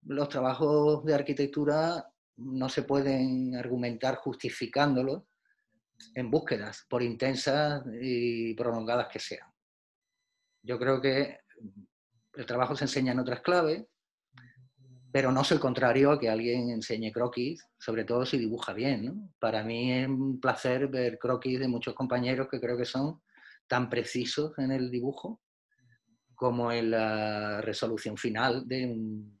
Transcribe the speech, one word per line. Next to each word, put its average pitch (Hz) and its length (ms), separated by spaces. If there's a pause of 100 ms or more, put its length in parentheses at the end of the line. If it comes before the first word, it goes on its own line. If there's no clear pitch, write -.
Los 143 260
trabajos 147 760
de 156 100
arquitectura 147 880 (340)
no 127 300
se 131 140
pueden 131 720
argumentar 123 600
justificándolos 135 1040 (880)
en 123 160
búsquedas, 107 600
por 123 120
intensas 135 840 (160)
y 120 540
prolongadas 117 580
que - 80
sean. - 300 (1120)
Yo 123 160
creo 135 240
que 135 380 (960)
el 127 100
trabajo 123 300
se 135 80
enseña 131 300
en 127 60
otras 123 220
claves, 175 440 (1300)
pero 135 200
no 135 120
soy 156 140
contrario 135 540
a 147 80
que 117 100
alguien 120 400
enseñe 110 420
croquis, 123 540 (140)
sobre 113 240
todo 117 220
si 127 120
dibuja 110 360
bien, 113 320
¿no? 196 240 (100)
Para 110 240
mí 117 300
es 127 140
un 131 320
placer 131 500
ver 123 280
croquis 127 420
de 131 80
muchos 120 280
compañeros 127 560
que 127 80
creo 120 180
que 123 80
son 147 360 (460)
tan 123 220
precisos 127 720
en 131 120
el 127 200
dibujo 135 500 (920)
como 120 360
en 113 200
la 107 680
resolución 110 540
final 120 520
de 127 180
un 110 560